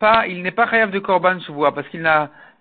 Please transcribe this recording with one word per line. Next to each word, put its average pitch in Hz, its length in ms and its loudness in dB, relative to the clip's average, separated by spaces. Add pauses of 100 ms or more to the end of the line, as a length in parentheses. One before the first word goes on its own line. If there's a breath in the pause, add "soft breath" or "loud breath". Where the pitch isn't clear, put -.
pas, 220 260 4
il 180 160 -8
n'est 180 100 -4
pas 226 180 0
chayav 220 200 2
de 190 100 -4
korban 185 400 0
shvoua, 147 320 0
parce 143 160 -8
qu'il 170 120 -14
n'a 156 300 0 (300 loud breath)